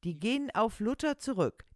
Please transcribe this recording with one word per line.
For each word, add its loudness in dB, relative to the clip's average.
Die -4
gehen 0
auf 0
Luther 0
zurück. 0